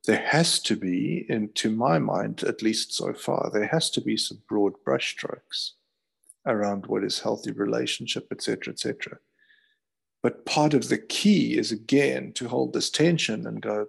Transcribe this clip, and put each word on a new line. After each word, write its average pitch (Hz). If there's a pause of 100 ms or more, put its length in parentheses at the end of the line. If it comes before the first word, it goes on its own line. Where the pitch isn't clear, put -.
there - (120)
has 165
to 107
be, 92
in, 107
to -
my 127
mind, 104
at -
least 110
so -
far, -
there 107
has 160
to -
be 113
some -
broad 101 (120)
brushstrokes - (720)
around 104
what 98
is 92
healthy 110
relationship, 113
et -
cetera, -
et -
cetera. - (1080)
But -
part 151
of 127
the -
key -
is, -
again, 131
to 123
hold 127
this -
tension 151
and 107
go, 107